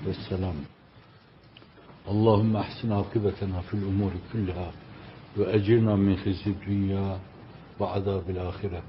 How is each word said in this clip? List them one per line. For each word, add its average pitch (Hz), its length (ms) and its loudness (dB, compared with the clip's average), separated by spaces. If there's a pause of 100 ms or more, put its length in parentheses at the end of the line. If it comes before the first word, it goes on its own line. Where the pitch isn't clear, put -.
Vesselam. 92 500 -2 (1500)
Allahümme 107 520 4
ahsin 110 300 -4
akıbetena 98 720 0
fil 101 220 -4
umuri 98 320 0 (160)
kulliha 90 400 -4 (680)
ve 101 180 2
ecirna 107 400 6
min 98 200 6
khizi 98 400 -2 (100)
dünya 98 520 0 (640)
ve 101 60 0
azabil 92 640 -2
ahire. 87 420 -6